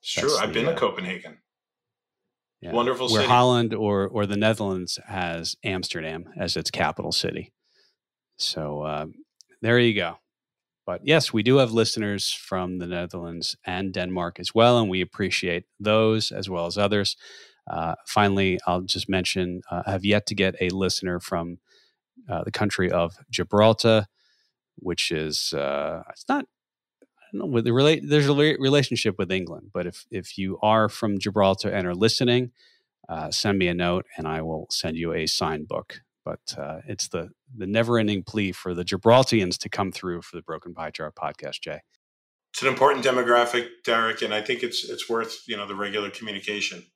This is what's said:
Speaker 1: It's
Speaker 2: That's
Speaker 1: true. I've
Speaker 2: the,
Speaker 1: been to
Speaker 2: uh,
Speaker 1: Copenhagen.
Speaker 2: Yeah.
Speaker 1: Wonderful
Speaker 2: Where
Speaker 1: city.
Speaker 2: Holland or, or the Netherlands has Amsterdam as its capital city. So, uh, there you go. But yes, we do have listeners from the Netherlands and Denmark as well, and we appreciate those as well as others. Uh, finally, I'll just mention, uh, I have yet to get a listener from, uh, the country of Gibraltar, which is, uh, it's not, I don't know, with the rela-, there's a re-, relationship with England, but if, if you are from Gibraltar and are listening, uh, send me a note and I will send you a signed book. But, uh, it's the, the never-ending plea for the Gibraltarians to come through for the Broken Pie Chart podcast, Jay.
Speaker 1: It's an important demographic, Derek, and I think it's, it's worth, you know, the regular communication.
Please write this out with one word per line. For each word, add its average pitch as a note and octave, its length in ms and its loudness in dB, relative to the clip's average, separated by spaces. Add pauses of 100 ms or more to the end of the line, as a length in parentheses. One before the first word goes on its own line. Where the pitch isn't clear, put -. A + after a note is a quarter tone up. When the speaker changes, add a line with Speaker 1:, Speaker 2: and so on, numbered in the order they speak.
Speaker 1:
It's - 140 -8
Speaker 2:
That's C3+ 180 0
Speaker 1:
true. - 80 0
I've A2 80 0
Speaker 2:
the, - 40 -6
Speaker 1:
been A2+ 120 0
to - 80 2
Speaker 2:
uh, - 40 -4
Speaker 1:
Copenhagen. F#2 600 -4 (1200)
Speaker 2:
Yeah. - 120 -8
Speaker 1:
Wonderful A#2+ 360 2
Speaker 2:
Where A2 120 4
Speaker 1:
city. C3 100 2
Speaker 2:
Holland B2 420 6
or, G2+ 340 0
or G#2 180 0
the G2+ 120 -2
Netherlands G2+ 680 0
has E2+ 560 -6
Amsterdam E2+ 640 -6 (120)
as F2+ 180 -4
its D#2+ 160 -4
capital D#2 400 -2
city. - 400 -4 (840)
So, D2 440 -6
uh, D2+ 240 -6 (560)
there A#2 180 4
you A#2+ 160 4
go. F2 220 -4 (680)
But F2+ 180 -6
yes, C#3+ 280 2
we A2 120 0
do B2+ 140 6
have B2 140 4
listeners A2 600 0
from F#2 480 -6
the F2 80 -8
Netherlands E2+ 680 -8 (100)
and F#2 280 -4
Denmark F2+ 460 -4
as F2 140 -8
well, A#2+ 260 8
and A2 100 2
we F#2 120 0
appreciate F2+ 640 -2 (140)
those A2 520 2
as F#2+ 180 -8
well E2+ 160 -4
as F2 120 -6
others. G2+ 400 2 (520)
Uh, E2 260 -4 (120)
finally, G2 580 4
I'll F2+ 160 0
just F2 260 -4
mention, F2+ 640 -2
uh, F2 160 -6
I G2 60 -4
have G2 140 -2
yet G2+ 220 4
to G#2+ 80 -4
get F#2+ 240 2
a F2+ 100 2
listener F2+ 500 -2
from, F2 400 -6 (680)
uh, E2+ 140 -4
the G#2+ 80 -6
country F#2+ 400 0
of E2+ 220 0 (160)
Gibraltar, G#2+ 800 4 (680)
which F2+ 340 -4
is, D#2 420 -2
uh, D2 560 -4
it's - 180 -18
not, C#4+ 180 -2 (760)
I - 120 -20
don't G3+ 100 -8
know, - 40 -6
with A#2+ 200 0
the A#2+ 60 2
rela-, C#3 320 6
there's C#3+ 240 4
a D3 80 6
re-, D3 240 4
relationship C3+ 600 2
with F#2 120 -2
England, F#2 400 -4
but F2+ 140 -4
if, - 240 -12
if - 300 -10
you F#2+ 240 -4
are G#2+ 260 6
from G2+ 300 -2
Gibraltar G2 500 2
and F#2 180 -2
are F2 80 -2
listening, B2 560 2 (560)
uh, D#2+ 220 -8
send G2 300 0
me F#2 80 2
a F2 80 0
note F2 320 0 (100)
and E2 100 -6
I D#2+ 140 -4
will D#2+ 300 -6
send E2 260 -4
you E2 160 -4
a D#2+ 140 -2
signed D#2 400 -2
book. - 340 -10 (240)
But, - 320 -10
uh, C#2+ 300 -10
it's - 200 -8
the, E2 220 -8 (260)
the F#2+ 100 -8
never-ending G#2+ 580 2
plea G2+ 280 -2
for F2+ 240 -6
the F2 80 -4
Gibraltarians A2 760 4
to - 100 -10
come F#2+ 220 -2
through F2 300 -8
for - 140 -20
the E2 80 -12
Broken E2 320 -12
Pie D#2+ 160 -10
Chart D#2 240 -12
podcast, D2+ 460 -10
Jay. D2 180 -10 (760)
Speaker 1:
It's - 80 -8
an C3 60 0
important C3+ 360 4
demographic, A#2+ 640 2 (160)
Derek, A2+ 380 0
and G#2+ 120 -2
I G#2+ 80 -2
think A#2+ 200 -4
it's, - 260 -6
it's A#2+ 220 -10
worth, A2+ 380 -4
you A2 100 -8
know, G2+ 100 -8
the G2+ 80 -8
regular G2+ 360 -4
communication. G2 720 -8 (120)